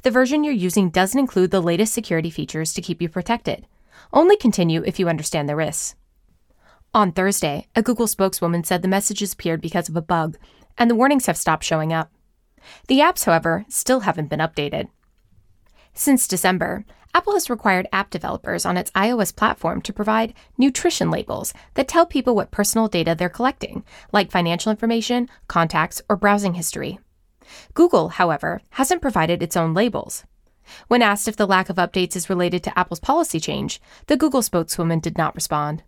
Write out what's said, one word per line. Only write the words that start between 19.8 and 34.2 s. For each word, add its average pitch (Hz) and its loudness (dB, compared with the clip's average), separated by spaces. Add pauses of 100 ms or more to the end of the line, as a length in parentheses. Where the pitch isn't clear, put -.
to - -10
provide 220 -2 (240)
nutrition 254 2
labels - -6 (200)
that 269 0
tell 339 4
people 254 0
what - 0
personal 220 0
data 165 0
they're 180 -2
collecting, - -4 (300)
like 202 2
financial 170 0
information, 233 0 (200)
contacts, 165 0
or 208 2
browsing 202 2
history. 170 -8 (720)
Google, 233 4
however, 165 -2 (100)
hasn't 330 0
provided 175 0
its 165 -2
own 165 2
labels. - -2 (640)
When 247 4
asked 202 2
if 220 -4
the - 2
lack 185 2
of 180 -2
updates 180 0
is 180 -6
related 180 0
to - -4
Apple's 180 -4
policy 302 0
change, 143 -6 (260)
the 202 4
Google 262 2